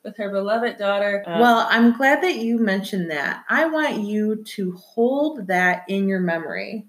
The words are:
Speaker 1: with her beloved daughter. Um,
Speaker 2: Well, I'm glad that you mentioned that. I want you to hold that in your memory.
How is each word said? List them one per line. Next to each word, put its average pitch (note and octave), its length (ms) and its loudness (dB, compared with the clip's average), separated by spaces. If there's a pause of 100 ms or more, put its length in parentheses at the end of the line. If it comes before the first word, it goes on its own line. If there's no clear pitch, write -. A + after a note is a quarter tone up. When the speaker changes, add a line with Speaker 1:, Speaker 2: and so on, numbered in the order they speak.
Speaker 1:
with G#3 140 -14
her G3+ 120 -6
beloved G#3 480 -2
daughter. G3+ 480 -2
Um, E3+ 140 -2
Speaker 2:
Well, A#3 320 6
I'm A#3 260 6
glad C#4 240 4
that F4+ 140 0
you A#3 240 -2
mentioned G3 500 -2
that. D3 400 -4
I C#4+ 160 2
want D4+ 360 -2
you G#3+ 480 -2
to F#3 240 -4
hold C4 720 -2
that F3+ 400 2
in G3 200 0
your F#3+ 120 0
memory. E3 680 -4